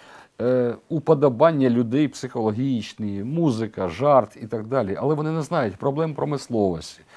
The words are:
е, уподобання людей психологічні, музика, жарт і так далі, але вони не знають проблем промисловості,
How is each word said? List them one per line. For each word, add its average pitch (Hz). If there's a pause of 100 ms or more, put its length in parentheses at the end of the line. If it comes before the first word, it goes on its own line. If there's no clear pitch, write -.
(420)
е, 123 (140)
уподобання 147
людей 123
психологічні, 110
музика, 113
жарт 123
і 113
так 107
далі, 107
але 147
вони 156
не 160
знають 135
проблем 147
промисловості, 113 (160)